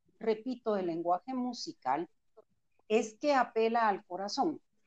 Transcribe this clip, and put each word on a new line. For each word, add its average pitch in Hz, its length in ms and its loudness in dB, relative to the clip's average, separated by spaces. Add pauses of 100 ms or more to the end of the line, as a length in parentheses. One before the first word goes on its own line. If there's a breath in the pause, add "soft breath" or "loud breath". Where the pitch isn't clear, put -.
(180)
repito, 220 560 -2
del 185 120 0
lenguaje 175 480 0
musical 247 720 -4 (800)
es 214 320 2
que 294 140 2
apela 226 540 2
al 190 180 0
corazón. 190 540 -2 (260)